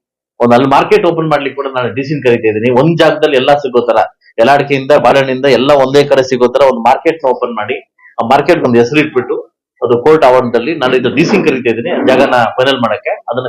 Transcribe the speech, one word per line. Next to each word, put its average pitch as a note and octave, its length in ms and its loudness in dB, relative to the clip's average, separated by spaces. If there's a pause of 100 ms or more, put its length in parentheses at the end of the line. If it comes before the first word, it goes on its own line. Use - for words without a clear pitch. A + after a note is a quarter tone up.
(400)
ಒಂದ್ A#2+ 140 4
ಅಲ್ಲಿ B2+ 140 4
ಮಾರ್ಕೆಟ್ E3+ 380 2
ಓಪನ್ D#3+ 240 -2
ಮಾಡ್ಲಿಕ್ಕೆ C#3 320 -4
ಕೂಡ C#3 40 -10 (100)
ನಾನು A#2+ 180 -4
ಡಿ C3 80 -6
ಸಿನ್ C#3 200 -6
ಕರಿತಾ A#2 260 0
ಇದ್ದೀನಿ. A#2 320 0
ಒಂದ್ D#3+ 180 0
ಜಾಗದಲ್ಲಿ D3+ 380 0
ಎಲ್ಲಾ C3+ 180 2
ಸಿಗೋ C3 320 -2
ತರ, A2+ 100 0 (440)
ಯಲಾಡಿಕೆಯಿಂದ C#3 520 0
ಬಾಳೆಹಣ್ಣಿಂದ C3 520 2
ಎಲ್ಲ C3 280 2
ಒಂದೇ C#3 320 2
ಕಡೆ C#3 180 2
ಸಿಗೋ B2 240 0
ತರ C3 160 0
ಒಂದು B2+ 180 2
ಮಾರ್ಕೆಟ್ C3+ 440 0
ನ C3+ 40 0
ಓಪನ್ A#2+ 280 -4
ಮಾಡಿ, A2 240 -8 (420)
ಆ A#2 40 -4
ಮಾರ್ಕೆಟ್ C#3+ 380 2
ಒಂದು A#2+ 140 2
ಹೆಸರು C3 220 2
ಇಟ್ಬಿಟ್ಟು, - 400 -4 (420)
ಅದು A#2+ 200 0
ಕೋರ್ಟ್ D#3 220 4
ಆವರಣದಲ್ಲಿ B2 540 0
ನಾನು C3 180 0
ಇದು B2 180 -2
ಡಿ C#3+ 100 0
ಸಿನ್ F#3 200 0
ಕರಿತಾ C3 260 -2
ಇದ್ದೀನಿ D3 360 -4
ಜಾಗನ C3+ 240 2
ಫೈನಲ್ B2+ 500 0
ಮಾಡಕ್ಕೆ. A2 300 -4
ಅದನ್ನ B2+ 380 -8